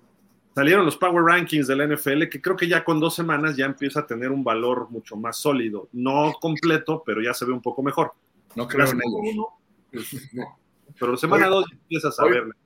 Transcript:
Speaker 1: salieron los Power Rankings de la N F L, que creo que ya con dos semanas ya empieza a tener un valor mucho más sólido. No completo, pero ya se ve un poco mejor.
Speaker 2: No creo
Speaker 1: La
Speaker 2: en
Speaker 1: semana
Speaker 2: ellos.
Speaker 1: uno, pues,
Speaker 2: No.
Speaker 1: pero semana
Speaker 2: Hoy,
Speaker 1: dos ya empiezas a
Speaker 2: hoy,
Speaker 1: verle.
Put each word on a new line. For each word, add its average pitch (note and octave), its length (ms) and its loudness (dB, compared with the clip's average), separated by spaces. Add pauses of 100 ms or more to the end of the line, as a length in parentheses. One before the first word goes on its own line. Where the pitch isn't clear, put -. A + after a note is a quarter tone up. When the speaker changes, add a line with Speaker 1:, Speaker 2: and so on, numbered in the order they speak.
(540)
Speaker 1:
salieron E3+ 300 6
los D3 120 2
Power E3+ 280 2
Rankings E3 420 4
de C3+ 80 2
la C#3 100 0
N D3 100 0
F C#3+ 180 -2
L, D#3+ 160 2
que C3+ 120 -10
creo F3+ 140 0
que F3 140 -2
ya E3+ 160 2
con D#3+ 160 2
dos D#3+ 160 0
semanas D#3 400 0
ya C3+ 80 0
empieza C#3 360 -4
a D3 60 -6
tener A#2+ 240 -6
un C#3 140 -2
valor A#2 460 0
mucho A2+ 260 -12
más A2+ 220 -8
sólido. A2+ 540 -2
No C#3 480 0
completo, D#3+ 640 0
pero G#2+ 180 -4
ya A#2+ 120 -2
se B2 120 -6
ve B2 60 -2
un B2 100 -4
poco B2 200 -6
mejor. C#3+ 300 -2 (420)
Speaker 2:
No A#2 140 -6
creo C#3+ 160 2
Speaker 1:
La - 0 -
Speaker 2:
en C3 60 2
Speaker 1:
semana B2 200 -2 (140)
Speaker 2:
ellos. G#2+ 100 -4
Speaker 1:
uno, G#2+ 140 -6 (440)
pues, B2 420 -14
Speaker 2:
No. A#2 240 -10 (420)
Speaker 1:
pero B2 160 0
semana F3 300 4
Speaker 2:
Hoy, F#3+ 60 4
Speaker 1:
dos F#3+ 180 2
ya - 80 -20
empiezas D3+ 420 -4
a A2+ 40 4
Speaker 2:
hoy, A#2 60 6
Speaker 1:
verle. A2+ 220 0 (140)